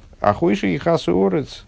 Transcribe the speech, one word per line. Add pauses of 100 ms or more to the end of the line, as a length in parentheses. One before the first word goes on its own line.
(200)
«Ахойши
и
хасу
орец»,